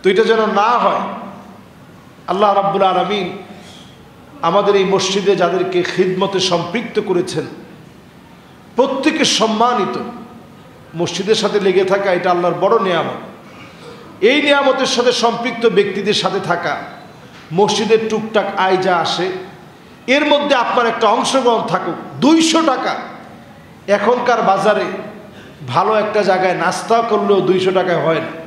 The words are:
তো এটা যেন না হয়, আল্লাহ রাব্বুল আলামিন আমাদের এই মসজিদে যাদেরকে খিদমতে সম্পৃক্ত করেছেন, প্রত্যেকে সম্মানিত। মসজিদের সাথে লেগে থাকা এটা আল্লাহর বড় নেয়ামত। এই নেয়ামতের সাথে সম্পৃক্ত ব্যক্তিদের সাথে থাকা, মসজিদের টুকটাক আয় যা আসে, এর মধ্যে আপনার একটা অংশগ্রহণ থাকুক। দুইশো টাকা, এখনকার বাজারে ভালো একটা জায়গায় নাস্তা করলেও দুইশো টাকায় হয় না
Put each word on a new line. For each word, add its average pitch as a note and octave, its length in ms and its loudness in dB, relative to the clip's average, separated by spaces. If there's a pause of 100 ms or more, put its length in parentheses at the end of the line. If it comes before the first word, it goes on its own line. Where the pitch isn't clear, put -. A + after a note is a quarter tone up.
তো F#3+ 60 4
এটা G3+ 140 4
যেন A3 220 2
না G#3+ 320 2
হয়, F#3+ 220 0 (1300)
আল্লাহ G3 240 2
রাব্বুল G3 400 2
আলামিন F3+ 360 -2 (1120)
আমাদের G3+ 340 2
এই F#3+ 100 4
মসজিদে F#3+ 500 0
যাদেরকে F3 480 0
খিদমতে F#3 560 0
সম্পৃক্ত F3 600 -4
করেছেন, F3 460 -2 (1300)
প্রত্যেকে C4+ 480 0 (160)
সম্মানিত। A3 560 0 (1000)
মসজিদের F#3 460 -2
সাথে G3+ 180 0
লেগে F#3+ 260 2
থাকা G3 260 0
এটা F3+ 200 0
আল্লাহর F3 300 0
বড় A3+ 220 4
নেয়ামত। E3 360 -2 (1000)
এই C4 200 4
নেয়ামতের C#4 540 2
সাথে A#3 180 2
সম্পৃক্ত A#3 560 -2
ব্যক্তিদের G3 540 0
সাথে F#3 160 -2
থাকা, E3 340 -2 (800)
মসজিদের G3+ 540 2
টুকটাক G#3 400 -2 (100)
আয় F#3 200 2
যা F#3 200 0
আসে, E3 300 -2 (800)
এর C#4+ 180 2
মধ্যে C#4+ 300 2
আপনার A#3+ 320 0
একটা A3+ 200 0
অংশগ্রহণ A#3+ 600 2
থাকুক। F3 300 -4 (240)
দুইশো D#4+ 420 4
টাকা, B3 300 0 (920)
এখনকার A3 540 2
বাজারে G3 440 2 (840)
ভালো F3 280 0
একটা G#3 280 0
জায়গায় F3+ 320 2
নাস্তা F3+ 460 0
করলেও G3+ 400 2
দুইশো F#3 300 2
টাকায় F3 320 0
হয় D#3 200 0
না - 80 -10 (160)